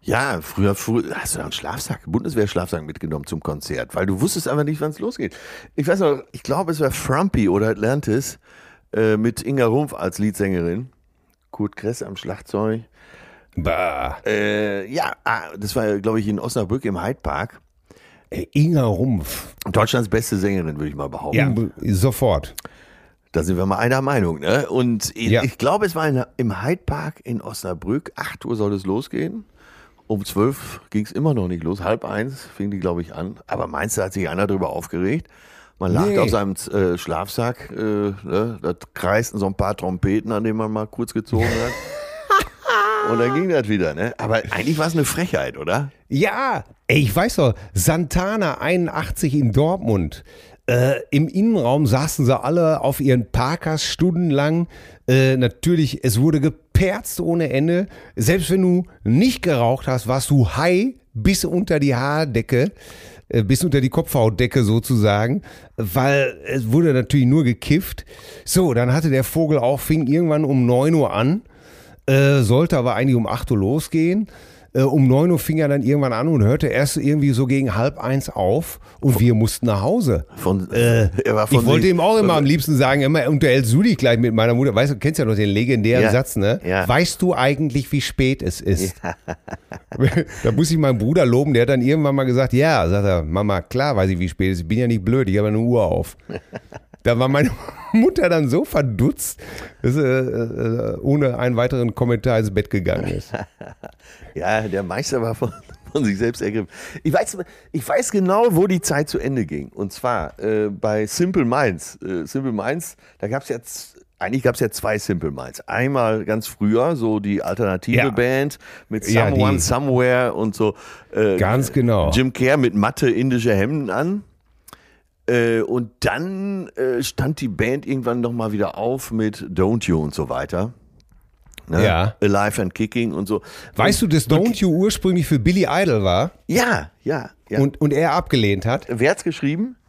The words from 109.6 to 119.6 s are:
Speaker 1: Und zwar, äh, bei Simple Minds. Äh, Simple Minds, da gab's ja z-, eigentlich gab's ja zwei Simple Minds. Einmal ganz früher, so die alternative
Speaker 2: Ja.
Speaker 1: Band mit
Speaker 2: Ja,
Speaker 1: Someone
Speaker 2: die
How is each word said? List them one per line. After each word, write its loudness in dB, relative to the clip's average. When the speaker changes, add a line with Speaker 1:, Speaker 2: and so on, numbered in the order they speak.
Speaker 1:
Und -8
zwar, -4
äh, 0
bei -2
Simple 0
Minds. 0
Äh, -4
Simple -4
Minds, -4
da -6
gab's -6
ja -6
z-, -16
eigentlich -4
gab's 2
ja 0
zwei -2
Simple -2
Minds. -12
Einmal 0
ganz -2
früher, 2
so 0
die -2
alternative -2
Speaker 2:
Ja. 2
Speaker 1:
Band 0
mit -6
Speaker 2:
Ja, 4
Speaker 1:
Someone 4
Speaker 2:
die 2